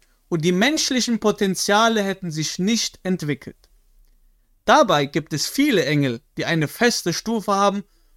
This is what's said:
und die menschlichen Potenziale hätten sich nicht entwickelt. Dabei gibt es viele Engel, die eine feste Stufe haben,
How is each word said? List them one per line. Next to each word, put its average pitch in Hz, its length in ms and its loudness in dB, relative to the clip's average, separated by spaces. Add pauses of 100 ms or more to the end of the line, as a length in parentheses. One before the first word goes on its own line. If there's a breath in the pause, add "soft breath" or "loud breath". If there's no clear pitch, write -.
(280)
und 160 160 -2
die 180 80 2
menschlichen 240 640 0
Potenziale 208 840 2
hätten 190 280 -6
sich 156 280 -6
nicht 214 440 -2
entwickelt. 156 540 -6 (1080)
Dabei 196 420 4
gibt 151 260 -4
es 147 140 -4
viele 262 380 0
Engel, 139 360 0 (160)
die 151 80 -4
eine 151 240 0
feste 226 440 0
Stufe 208 420 -4
haben, 196 280 0 (340)